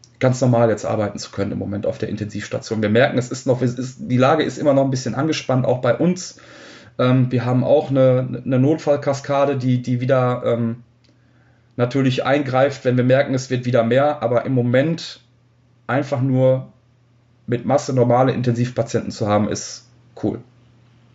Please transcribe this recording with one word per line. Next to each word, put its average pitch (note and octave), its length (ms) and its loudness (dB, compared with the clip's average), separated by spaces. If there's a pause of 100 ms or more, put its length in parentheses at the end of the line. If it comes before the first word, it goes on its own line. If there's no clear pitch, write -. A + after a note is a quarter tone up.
(200)
ganz B2+ 220 0
normal A#2 280 4
jetzt G#2+ 160 -2
arbeiten G#2+ 320 -4
zu - 140 -14
können G2+ 220 -4
im - 40 -6
Moment G2+ 300 -6
auf - 100 -6
der - 120 -6
Intensivstation. G#2 760 -6
Wir G#2 60 2
merken, A2+ 280 4
es B2 140 -4
ist C3 160 -8
noch, B2+ 160 0
es A#2+ 100 0
ist, B2+ 260 -10
die B2+ 180 -2
Lage D3+ 260 4
ist - 160 -4
immer C#3 160 2
noch C3+ 80 4
ein C3+ 80 0
bisschen B2+ 240 -4
angespannt, C3 500 -2
auch B2+ 160 0
bei A#2+ 140 2
uns. - 440 -2 (600)
Ähm, B2+ 320 2
wir A#2+ 140 0
haben B2 180 0
auch C#3+ 260 2
eine, B2+ 560 2
eine C3 140 0
Notfallkaskade, C#3+ 960 0
die, B2+ 240 0
die B2 200 -2
wieder, B2+ 440 0
ähm, A#2 380 -2 (960)
natürlich C3 440 0
eingreift, C3+ 600 0
wenn B2 120 2
wir B2 60 2
merken, C3 300 2
es C3 160 -4
wird B2 160 -2
wieder A#2+ 180 2
mehr. C#3 380 2
Aber A#2 240 0
im C3 80 -2
Moment B2+ 680 0 (680)
einfach C3+ 340 -2
nur C3 500 2 (760)
mit A#2+ 180 -4
Masse C#3 280 0
normale B2 400 4
Intensivpatienten A#2+ 760 -2
zu G#2+ 160 -4
haben, G#2 220 2
ist - 380 -10 (360)
cool. G#2 160 -2 (760)